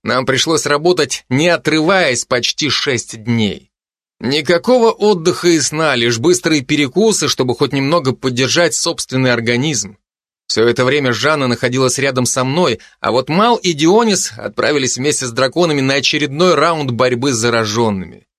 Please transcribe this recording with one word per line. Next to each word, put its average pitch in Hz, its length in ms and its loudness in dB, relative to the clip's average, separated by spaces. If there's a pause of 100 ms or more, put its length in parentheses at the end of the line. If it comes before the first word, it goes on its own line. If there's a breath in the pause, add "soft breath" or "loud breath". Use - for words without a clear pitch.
нам 120 220 0
пришлось 139 400 0
работать, 151 640 0
не 147 180 2
отрываясь, 156 760 0
почти 131 440 -2
шесть 117 540 -4
дней. 110 480 -2 (480)
Никакого 175 720 2
отдыха 180 560 0
и 165 140 4
сна, 151 340 -2
лишь 117 220 0
быстрые 156 460 0
перекусы, 151 680 0
чтобы 123 260 -2
хоть 143 160 0
немного 139 400 0
поддержать 131 640 0
собственный 131 560 -2
организм. 120 680 -2 (500)
Всё 110 200 2
это 120 160 2
время 131 300 0
Жанна 135 340 0
находилась 123 500 0
рядом 127 280 0
со 127 180 -2
мной, 139 380 0 (180 loud breath)
а 101 120 -2
вот 127 180 0
Мал 214 260 2
и 185 160 -2
Дионис 185 640 2
отправились 120 600 -2
вместе 135 280 -2
с 120 60 -6
драконами 143 480 0
на 135 140 0
очередной 147 600 0
раунд 151 360 0
борьбы 123 400 0
с 117 60 -2
заражёнными. 110 920 -2 (120)